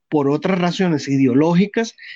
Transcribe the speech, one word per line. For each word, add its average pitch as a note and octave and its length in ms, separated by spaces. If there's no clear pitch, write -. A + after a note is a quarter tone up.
por C#3+ 180
otras D3+ 300
razones F3 500
ideológicas D#3+ 840